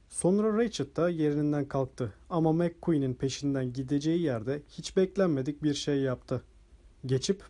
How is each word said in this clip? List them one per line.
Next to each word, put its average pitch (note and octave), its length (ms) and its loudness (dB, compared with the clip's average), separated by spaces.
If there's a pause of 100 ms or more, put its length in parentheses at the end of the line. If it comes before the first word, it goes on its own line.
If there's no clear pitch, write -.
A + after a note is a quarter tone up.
Sonra G#3 480 2
Ratchet G#3+ 380 -2
da E3+ 140 2
yerinden D3 580 0
kalktı C3 460 -4 (160)
ama D#3+ 240 2
McQueen'in D#3+ 600 0
peşinden C3 600 -2
gideceği C#3+ 480 -2
yerde C3+ 480 -2
hiç - 280 -6
beklenmedik D#3+ 640 2
bir D3 100 2
şey C#3+ 280 0
yaptı. B2+ 420 -2 (640)
Geçip C3 440 0